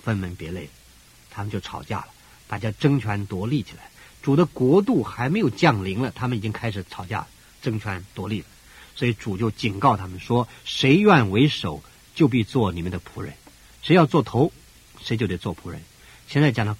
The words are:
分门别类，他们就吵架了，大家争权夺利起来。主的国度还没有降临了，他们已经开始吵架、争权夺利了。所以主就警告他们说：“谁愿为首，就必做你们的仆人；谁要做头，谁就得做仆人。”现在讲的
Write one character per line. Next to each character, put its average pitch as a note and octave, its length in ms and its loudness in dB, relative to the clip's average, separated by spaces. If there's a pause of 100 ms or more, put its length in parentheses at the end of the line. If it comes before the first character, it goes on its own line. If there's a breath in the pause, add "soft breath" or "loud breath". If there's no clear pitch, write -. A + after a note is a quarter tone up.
分 G#2+ 160 -2
门 F2+ 160 -6
别 E2 160 -10
类， E2+ 180 -10 (600)
他 G2+ 140 -10
们 G#2+ 80 -8
就 G2+ 80 -6
吵 D#2 240 -12
架 F#2+ 140 -6
了， - 100 -12 (400 soft breath)
大 G#2 100 -6
家 A2 140 -4
争 C#3+ 260 2
权 G2+ 280 -4
夺 G2 200 -6
利 B2+ 160 -2
起 - 140 -16
来。 - 120 -20 (340 loud breath)
主 C#3 140 2
的 E3 100 6
国 C#3 340 4
度 G3+ 220 2
还 A#2+ 260 -4
没 G3+ 120 0
有 D3+ 100 2
降 A2 340 2
临 F#2+ 140 -4
了， B2+ 140 -2
他 B2+ 160 -6
们 B2 100 -2
已 - 20 -4
经 G#2+ 120 -4
开 A#2 180 -6
始 G2 180 -8
吵 - 160 -12
架、 G2 220 -6 (340 soft breath)
争 A2 200 -2
权 F#2+ 340 -6
夺 F#2+ 140 -8
利 G#2 120 -4
了。 - 60 -14 (480 loud breath)
所 B2 140 0
以 A#2 40 2
主 G2+ 240 -6
就 A2 140 0
警 G2+ 300 -4
告 B2 160 4
他 F#2+ 100 -8
们 F#2 140 -12
说 A#2+ 260 0 (180 loud breath)
：“谁 C3+ 300 2
愿 E3+ 380 6
为 C3 160 4
首， D#2 340 -6 (320 soft breath)
就 D#3 140 4
必 A#2 160 0
做 G#2+ 260 0
你 E2+ 120 -6
们 F2+ 100 -4
的 F2+ 80 -6
仆 - 200 -14
人； E2+ 120 -10 (500 loud breath)
谁 E3 140 4
要 E3 100 8
做 D3 160 2
头， C3 300 0 (500)
谁 A2+ 140 -4
就 A2+ 100 -2
得 F2+ 100 -4
做 F2 200 -6
仆 - 140 -14
人。” D#2 120 -12 (460 loud breath)
现 C#3+ 120 0
在 D3 120 4
讲 A2 120 -2
的 G#2 160 -2